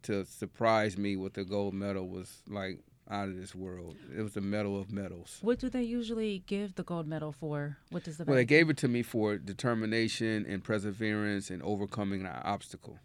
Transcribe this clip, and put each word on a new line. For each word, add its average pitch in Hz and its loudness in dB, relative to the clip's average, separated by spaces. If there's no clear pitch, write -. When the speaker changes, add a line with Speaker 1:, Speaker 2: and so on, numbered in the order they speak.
Speaker 1:
to 101 -2
surprise 107 2
me 101 0
with 95 -4
the 101 -4
gold 101 -2
medal 98 -4
was, 92 -12
like, 95 -6
out 101 -2
of 92 -6
this 92 -12
world. 90 -10
It 107 -4
was 104 -4
the 101 -2
medal 101 0
of 95 -8
medals. 90 -8
Speaker 2:
What 240 0
do 254 -4
they 247 -2
usually 226 -4
give 202 -4
the 180 -6
gold 165 -4
medal 156 -4
for? 147 -6
What 175 -6
does 156 -10
the 170 -4
Speaker 1:
Well, 151 6
they 127 10
Speaker 2:
Vatican 131 10
Speaker 1:
gave 160 8
it 143 4
to 143 4
me 120 4
for 107 2
determination 110 2
and 98 -2
perseverance 104 0
and 90 -6
overcoming 101 -2
an 95 -6
obstacle. - -6